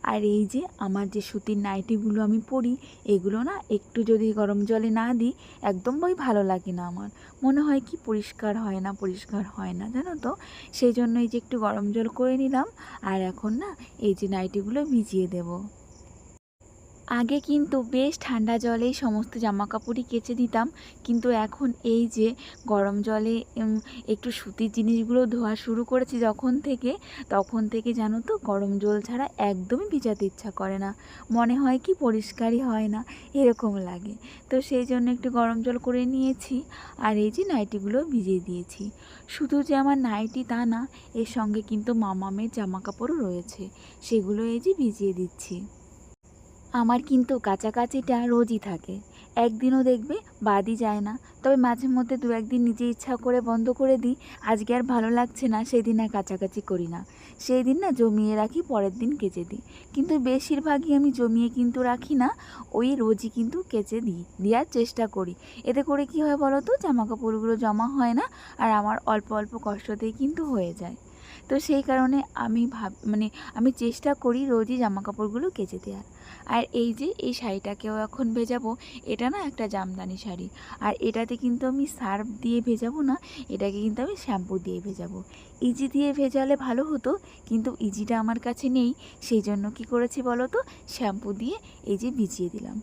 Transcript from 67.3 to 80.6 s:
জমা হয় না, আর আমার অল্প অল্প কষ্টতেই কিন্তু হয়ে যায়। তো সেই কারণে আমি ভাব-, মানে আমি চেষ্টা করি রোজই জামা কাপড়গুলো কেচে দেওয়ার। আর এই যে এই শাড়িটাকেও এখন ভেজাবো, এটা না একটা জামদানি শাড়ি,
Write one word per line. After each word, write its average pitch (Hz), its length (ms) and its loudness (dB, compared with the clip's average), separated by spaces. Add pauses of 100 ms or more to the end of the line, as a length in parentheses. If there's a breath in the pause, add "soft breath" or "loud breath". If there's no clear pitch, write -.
জমা 220 320 2
হয় 254 260 2
না, 285 120 2 (320 loud breath)
আর 226 140 2
আমার 214 340 2
অল্প 214 260 0
অল্প 214 220 -4 (100)
কষ্টতেই 214 500 -4
কিন্তু 277 320 -2
হয়ে 196 280 -2
যায়। 180 220 -10 (500 loud breath)
তো 269 140 0
সেই 277 240 2
কারণে 262 340 4 (180)
আমি 233 320 0
ভাব-, 226 380 -8
মানে 214 220 2 (280 loud breath)
আমি 240 160 4
চেষ্টা 240 420 -2
করি 254 320 0
রোজই 240 320 2
জামা 202 240 0
কাপড়গুলো 214 480 -4
কেচে 185 300 -6
দেওয়ার। 196 260 -12 (400 loud breath)
আর 233 180 0 (100)
এই 240 200 2
যে 269 140 -4 (100)
এই 247 160 -4
শাড়িটাকেও 208 640 -6
এখন 214 360 -4
ভেজাবো, 233 380 -2 (360 loud breath)
এটা 233 220 -2
না 381 160 -2
একটা 269 220 -4
জামদানি 185 500 -6
শাড়ি, 185 300 -10 (340 loud breath)